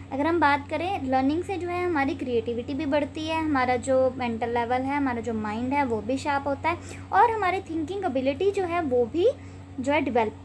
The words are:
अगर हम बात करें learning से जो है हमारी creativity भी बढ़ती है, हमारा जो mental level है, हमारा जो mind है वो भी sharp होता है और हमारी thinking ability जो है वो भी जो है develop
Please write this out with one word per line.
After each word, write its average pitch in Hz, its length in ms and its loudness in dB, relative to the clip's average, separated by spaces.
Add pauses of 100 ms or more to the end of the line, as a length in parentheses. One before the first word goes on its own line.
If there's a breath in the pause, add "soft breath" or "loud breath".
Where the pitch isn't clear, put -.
(120)
अगर 277 160 0
हम 339 120 4
बात 285 300 2
करें 320 340 -2
learning 269 400 2
से 392 140 -4
जो 349 120 -6
है 359 160 -2
हमारी 294 300 0
creativity 240 580 -2
भी 294 120 -2
बढ़ती 294 420 0
है, 320 160 0
हमारा 254 320 2
जो 262 420 4
mental 233 320 -2
level 240 320 0
है, 277 160 -2
हमारा 254 240 0
जो 226 120 -4
mind 220 400 -2
है 285 120 2
वो 220 160 -2
भी 247 160 -2
sharp 277 300 -2
होता 277 220 -2
है 339 80 -2 (360 loud breath)
और 453 180 6
हमारी 381 300 0
thinking 330 440 -4
ability 277 460 2
जो 392 120 0
है 349 180 0
वो 247 240 2
भी 330 220 2 (520 loud breath)
जो 262 140 0
है 311 80 4
develop 262 440 0